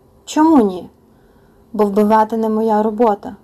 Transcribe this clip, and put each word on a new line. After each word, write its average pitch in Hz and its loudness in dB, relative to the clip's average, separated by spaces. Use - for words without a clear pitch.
«Чому 311 2
ні?» 190 -4
«Бо 214 -2
вбивати 214 0
не 220 -2
моя 220 0
робота». 214 -2